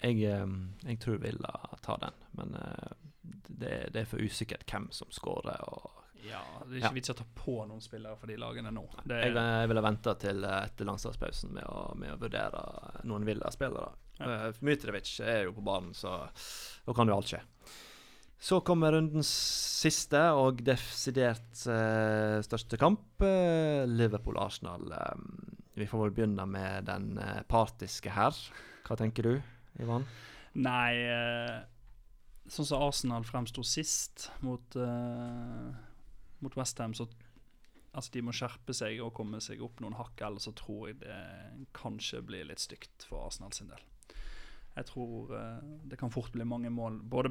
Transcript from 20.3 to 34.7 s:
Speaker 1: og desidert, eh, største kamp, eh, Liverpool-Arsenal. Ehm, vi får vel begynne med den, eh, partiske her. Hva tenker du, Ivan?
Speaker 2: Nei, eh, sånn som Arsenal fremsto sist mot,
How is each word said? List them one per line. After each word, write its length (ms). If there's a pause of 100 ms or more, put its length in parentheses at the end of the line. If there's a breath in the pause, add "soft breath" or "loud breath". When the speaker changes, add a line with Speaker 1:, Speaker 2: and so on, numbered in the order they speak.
Speaker 1:
og 320
desidert, 1040
eh, 760
største 340
kamp, 420
eh, 640
Liverpool-Arsenal. 1080
Ehm, 640 (180)
vi 100
får 200
vel 100
begynne 320
med 380
den, 320
eh, 260
partiske 640
her. 220 (540 loud breath)
Hva 120
tenker 260
du, 180 (380 loud breath)
Ivan? 260 (500 loud breath)
Speaker 2:
Nei, 400
eh, 680 (840)
sånn 180
som 160
Arsenal 420
fremsto 400
sist 640 (120)
mot, 220 (120)